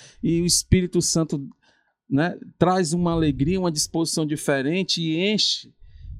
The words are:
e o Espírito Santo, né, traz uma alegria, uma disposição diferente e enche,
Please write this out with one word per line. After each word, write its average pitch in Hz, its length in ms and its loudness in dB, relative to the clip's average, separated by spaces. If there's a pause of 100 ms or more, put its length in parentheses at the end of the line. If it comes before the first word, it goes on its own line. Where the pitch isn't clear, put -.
(220)
e 170 200 2
o 175 40 0
Espírito 180 540 2
Santo, 156 480 -2 (640)
né, 156 280 0 (200)
traz 180 340 4
uma 175 200 0
alegria, 160 460 0
uma 180 140 0
disposição 160 540 -2
diferente 151 760 -2
e 165 300 0
enche, - 400 -2 (480)